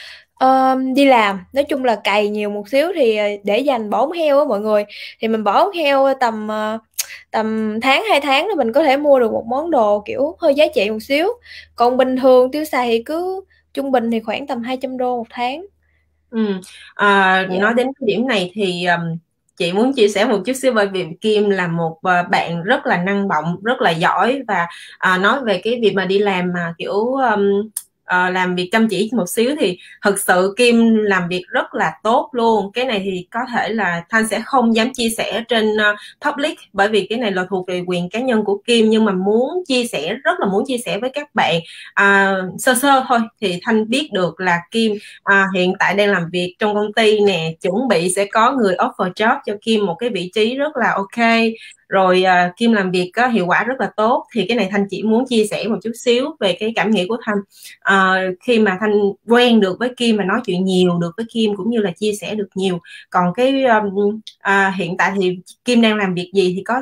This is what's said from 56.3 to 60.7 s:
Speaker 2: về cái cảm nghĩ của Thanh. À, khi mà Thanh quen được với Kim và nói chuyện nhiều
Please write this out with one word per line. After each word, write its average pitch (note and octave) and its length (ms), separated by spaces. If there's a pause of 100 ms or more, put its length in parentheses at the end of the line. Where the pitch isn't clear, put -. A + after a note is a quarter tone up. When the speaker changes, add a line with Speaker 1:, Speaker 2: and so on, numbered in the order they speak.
Speaker 2:
về F#3 200
cái A3 160
cảm F#3+ 160
nghĩ F#3 180
của A#3 160
Thanh. G#3 120 (420)
À, F#3+ 360 (260)
khi A#3+ 180
mà F#3+ 200
Thanh G#3+ 120 (360)
quen A#3 320
được F#3 200
với B3 180
Kim A#3 200
và G3 60
nói G3+ 220
chuyện F#3 200
nhiều F3+ 340